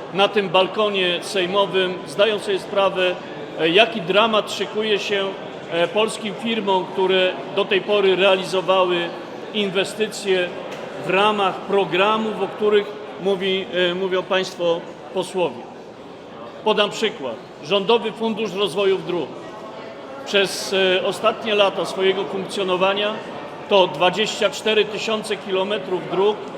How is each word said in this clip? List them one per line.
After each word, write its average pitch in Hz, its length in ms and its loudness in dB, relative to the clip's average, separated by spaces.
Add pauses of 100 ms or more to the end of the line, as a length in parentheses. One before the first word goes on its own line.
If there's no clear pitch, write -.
(140)
na 196 140 4
tym 202 200 2
balkonie 185 760 2
sejmowym, 185 720 0 (120)
zdają 208 320 2
sobie 190 200 -2
sprawę, 185 560 2 (460)
e, 160 80 4
jaki 214 320 4
dramat 202 520 2
szykuje 214 460 -2
się, 196 260 -2 (480)
e, 170 160 2
polskim 214 460 -2
firmom, 196 580 0
które 185 400 4 (240)
do 202 80 2
tej 190 160 2
pory 196 360 4
realizowały 180 920 4 (460)
inwestycje 190 920 0 (580)
w 160 40 -2
ramach 196 440 2
programów, 196 880 0
o 190 60 -2
których 208 380 2 (360)
mówi, 190 440 0 (240)
e, 175 40 -2
mówią 185 280 0
Państwo 175 580 0 (340)
posłowie. 170 480 -2 (1040)
Podam 208 260 2
przykład. 135 440 -4 (300)
Rządowy 202 480 2
Fundusz 220 400 -4
Rozwoju 196 460 0
Dróg. 165 300 -4 (960)
Przez, 196 480 0 (240)
e, 185 80 0
ostatnie 220 480 0
lata 190 300 4
swojego 190 400 0
funkcjonowania 196 880 0 (540)
to 190 180 8
dwadzieścia 180 640 2
cztery 214 340 2
tysiące 214 520 -4
kilometrów 190 760 -2
dróg, 196 260 2 (220)